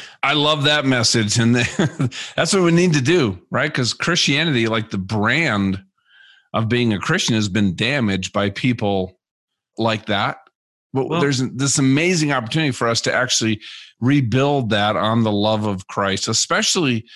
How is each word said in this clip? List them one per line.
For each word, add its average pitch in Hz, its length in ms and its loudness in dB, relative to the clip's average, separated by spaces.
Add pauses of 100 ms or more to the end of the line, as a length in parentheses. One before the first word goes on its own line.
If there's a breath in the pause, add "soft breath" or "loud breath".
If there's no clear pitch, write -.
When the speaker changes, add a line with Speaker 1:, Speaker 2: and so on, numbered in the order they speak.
(220 loud breath)
Speaker 1:
I, 135 80 0
I 147 40 0
love 151 300 0
that 147 200 2
message. 113 540 0
And 117 160 4
<laughs> - 840 -2
that's 165 180 0
what 190 80 4
we 170 100 4
need 175 200 4
to 147 80 2
do, 123 380 2 (120)
right? 147 220 -2
'Cause 123 200 -2
Christianity, 139 760 0
like, 110 220 -2
the 104 80 -6
brand 104 840 0 (680 soft breath)
of 113 160 -2
being 120 240 2
a 98 80 -2
Christian 156 340 0
has 107 140 0
been 95 260 0
damaged 107 580 -2
by 101 180 0
people 101 680 -2 (580)
like 110 300 -2
that. 107 320 -2 (540)
But 131 160 -2
Speaker 2:
Well 165 120 -2
Speaker 1:
there's 139 200 0
this 131 380 -2
amazing 151 540 2
opportunity 135 380 -2
for 120 160 -2
us 117 160 0
to 107 100 -2
actually 113 480 0 (400 loud breath)
rebuild 131 680 2
that 104 240 2
on 110 300 0
the 107 80 0
love 107 340 0
of 98 220 -4
Christ, 98 400 -2
especially 147 760 0 (100 loud breath)